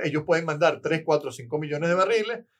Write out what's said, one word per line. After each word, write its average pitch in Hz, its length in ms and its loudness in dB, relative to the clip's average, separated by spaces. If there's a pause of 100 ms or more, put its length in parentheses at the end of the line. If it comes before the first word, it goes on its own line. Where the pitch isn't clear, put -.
ellos 151 200 -2
pueden 165 220 2
mandar 156 360 2
tres, 160 220 -2
cuatro, 147 280 0
cinco 123 260 -6
millones 151 320 -2
de 175 60 2
barriles. 220 500 0 (140)